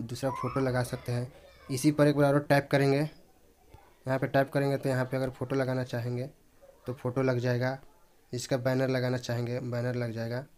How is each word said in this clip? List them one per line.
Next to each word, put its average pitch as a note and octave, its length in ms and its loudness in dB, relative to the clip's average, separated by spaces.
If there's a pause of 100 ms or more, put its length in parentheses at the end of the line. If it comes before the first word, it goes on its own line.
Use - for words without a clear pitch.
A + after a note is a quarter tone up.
दूसरा B2 300 -4
photo C3 280 -4
लगा B2+ 220 0
सकते B2 300 -6
हैं। B2 200 -4 (360)
इसी C#3+ 240 2
पर D3 140 6
एक C#3+ 100 4
बार C#3+ 180 6
और D3 80 4
type C#3+ 280 4
करेंगे, C#3 280 4
यहाँ - 1200 -8
पे C3+ 80 0
type C#3 260 2
करेंगे C#3 240 2
तो C3+ 120 -4
यहाँ C3 160 2
पे B2+ 120 -2
अगर C3 140 -2
photo C3 260 -4
लगाना B2+ 280 0
चाहेंगे B2 440 -4 (580)
तो B2 80 -4
photo B2+ 280 -2
लग B2+ 160 2
जाएगा, B2+ 400 0 (540)
इसका B2+ 260 -2
banner B2+ 320 0
लगाना B2+ 280 0
चाहेंगे A#2+ 420 -4
banner B2 360 -4
लग A#2+ 160 -4
जाएगा। A#2 320 -6 (120)